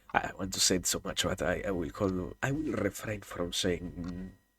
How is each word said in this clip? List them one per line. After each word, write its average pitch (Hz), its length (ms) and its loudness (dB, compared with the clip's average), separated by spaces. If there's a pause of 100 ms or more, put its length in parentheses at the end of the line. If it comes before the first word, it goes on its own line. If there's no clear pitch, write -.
(140)
I - 240 4
want 95 160 -2
to - 60 -2
say - 160 6
it 87 100 2
so - 180 2
much, 82 200 -2
but 90 180 0
I, 80 240 2
I 101 40 0
will 85 200 0
call, 92 520 0
I 131 100 2
will - 200 0
refrain 101 500 -2
from 87 300 -4
saying 90 800 -2 (260)